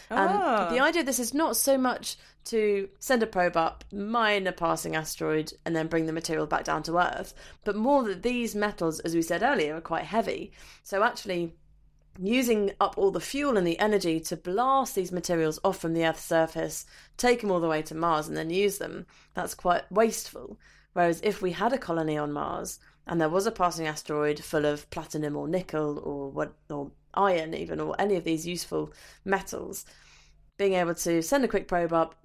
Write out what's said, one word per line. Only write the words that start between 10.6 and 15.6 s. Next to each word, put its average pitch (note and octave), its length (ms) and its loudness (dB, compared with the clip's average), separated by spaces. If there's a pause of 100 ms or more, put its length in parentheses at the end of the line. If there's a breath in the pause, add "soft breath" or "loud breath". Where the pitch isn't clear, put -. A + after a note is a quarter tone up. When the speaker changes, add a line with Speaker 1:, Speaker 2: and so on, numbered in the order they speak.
Speaker 1:
So G3 220 -2
actually F3+ 500 -2 (640)
using G#3+ 600 2
up G3 180 2
all F#3+ 140 6
the F3 80 -4
fuel C#4 360 0
and F3+ 100 4
the E3+ 120 0
energy G3 400 2
to D#3+ 180 -6
blast B3 580 2
these F3+ 180 -2
materials E3 500 0